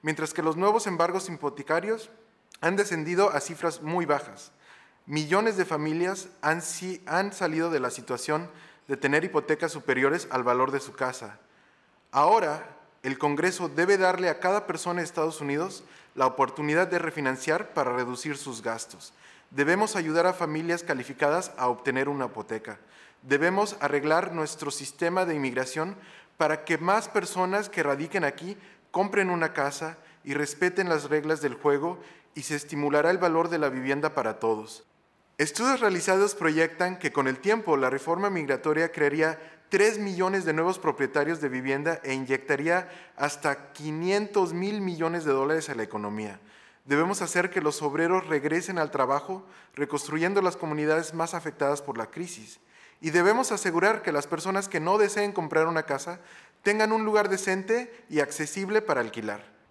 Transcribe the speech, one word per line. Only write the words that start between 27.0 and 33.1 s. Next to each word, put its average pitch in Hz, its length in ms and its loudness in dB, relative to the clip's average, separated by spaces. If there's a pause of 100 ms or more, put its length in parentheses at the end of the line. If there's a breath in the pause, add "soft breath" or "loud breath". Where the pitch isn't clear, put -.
personas 185 600 -2
que 175 140 -4
radiquen 151 400 0
aquí 165 340 -4 (360 loud breath)
compren 190 360 0
una 165 240 0
casa 156 460 -4 (240 loud breath)
y 139 120 -4
respeten 180 540 0
las 147 220 2
reglas 151 300 2
del 139 140 0
juego, 147 440 0 (380 loud breath)
y 151 60 -10
se 151 120 -4
estimulará 147 560 2